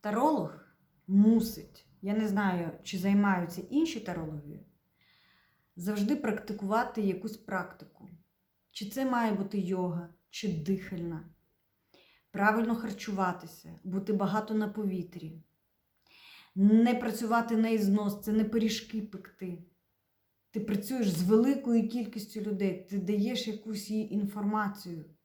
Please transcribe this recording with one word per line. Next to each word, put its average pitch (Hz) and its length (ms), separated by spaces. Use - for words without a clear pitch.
Таролог 220 500
мусить, 208 800
я 202 120
не 220 140
знаю, 185 420
чи - 160
займаються 190 720
інші 285 300
тарологи, 156 600
завжди 202 400
практикувати 214 840
якусь 202 340
практику. - 760
Чи 202 200
це 269 140
має 240 280
бути 196 260
йога, 180 500
чи - 180
дихальна. 170 760
Правильно 220 460
харчуватися, 190 1080
бути 196 280
багато 202 420
на 214 140
повітрі. 175 760
Не 220 400
працювати 226 600
на 220 120
ізнос, 202 520
це 214 120
не 220 120
пиріжки 220 580
пекти. 180 640
Ти 214 100
працюєш 208 480
з 170 140
великою 233 680
кількістю 220 520
людей, 196 500
ти 196 80
даєш 208 500
якусь 208 420
їй 214 240
інформацію 202 880